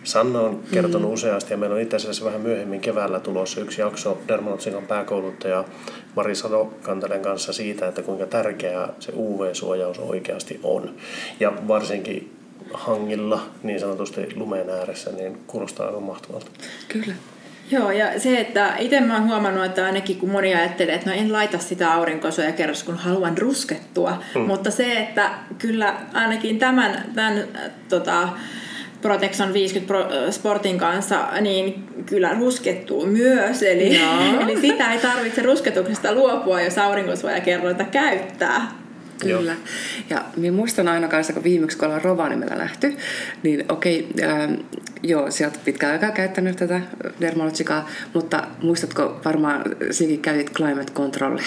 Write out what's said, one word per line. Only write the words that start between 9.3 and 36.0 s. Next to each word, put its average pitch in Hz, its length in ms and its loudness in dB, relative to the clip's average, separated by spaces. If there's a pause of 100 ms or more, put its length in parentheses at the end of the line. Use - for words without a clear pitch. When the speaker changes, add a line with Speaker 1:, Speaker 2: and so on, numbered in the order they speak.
Speaker 1:
V-suojaus 92 600 -2
oikeasti - 640 -6
on. - 320 -2 (440)
Ja 101 140 4 (140)
varsinkin 104 640 -2 (420)
hangilla, 107 680 -2 (220)
niin 104 160 -4
sanotusti 98 560 -4
lumen 95 340 -4
ääressä, 92 420 -6
niin 95 260 -8 (100)
kuulostaa 104 400 -6
aivan 104 160 -6
mahtavalta. 92 480 -12 (360)
Speaker 2:
Kyllä. 214 260 -4 (580)
Speaker 3:
Joo, 226 200 2
ja 208 280 2
se, 254 200 4
että 202 400 2
ite 254 220 4
mä 226 120 4
oon 220 140 4
huomannut, 196 380 2
että 185 200 0
ainakin 196 320 0
kun 185 120 0
moni 190 260 4
ajattelee, 180 400 2
että 185 140 -2
no 185 60 -2
en 214 180 2
laita 208 260 2
sitä 175 340 2
aurinkosuojakerrosta, 160 920 0
kun 170 120 -4
haluan 175 400 0
ruskettua. 175 880 0 (120)
Speaker 1:
Mm. 123 60 4
Speaker 3:
Mutta 196 300 0
se, 240 280 2
että 208 300 2 (280)
kyllä 220 380 2 (180)
ainakin 220 460 0
tämän, 247 440 4 (120)
tämän, 220 220 2
äh, - 340 -6 (180)
tota, 180 400 2 (720)
Protection 196 520 2
viisikymmentä 190 400 2
Pro-, 147 320 2
äh, 180 60 2
Sportin 202 460 0
kanssa, 180 500 2 (140)
niin 196 440 0 (200)
kyllä 180 340 2
ruskettuu 233 680 0
myös. 226 580 4
Eli, 190 380 6
Speaker 2:
Joo. 165 180 4 (120)
Speaker 3:
<laughs> 240 120 4
eli 220 180 2
sitä 277 320 4
ei 233 60 0
tarvitse 247 420 2
rusketuksesta 214 720 2